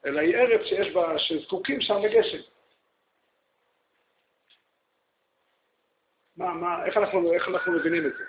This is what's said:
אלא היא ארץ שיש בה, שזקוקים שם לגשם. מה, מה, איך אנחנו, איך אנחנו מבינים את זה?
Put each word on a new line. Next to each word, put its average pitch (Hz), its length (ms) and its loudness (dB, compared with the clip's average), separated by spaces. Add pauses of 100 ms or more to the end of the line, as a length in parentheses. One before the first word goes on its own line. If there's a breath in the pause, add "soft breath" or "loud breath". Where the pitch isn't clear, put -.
אלא 139 140 -2
היא 170 160 4
ארץ 233 300 4
שיש 190 260 -2
בה, 165 280 0
שזקוקים - 600 -4
שם 202 200 0
לגשם. 214 360 2 (4000)
מה, 180 160 -4
מה, 170 320 -4
איך - 120 0
אנחנו, 180 360 2
איך 175 140 0
אנחנו 180 240 -2
מבינים 165 340 0
את 131 120 0
זה? - 120 -12